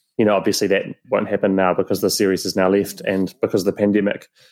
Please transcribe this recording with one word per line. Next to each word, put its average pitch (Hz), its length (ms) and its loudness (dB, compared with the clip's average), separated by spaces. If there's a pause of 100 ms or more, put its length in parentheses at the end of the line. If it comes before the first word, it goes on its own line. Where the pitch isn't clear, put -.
(160)
you 117 80 2
know, 104 100 4
obviously 98 340 0
that 95 160 0 (260)
won't 104 180 0
happen 101 260 0
now 92 200 2
because 95 260 -2
the 101 80 0
series 95 380 0
is 90 100 -6
now 92 140 2
left, 98 320 0
and 95 400 -2
because 98 220 0
the 95 100 0
pandemic 101 540 0 (240)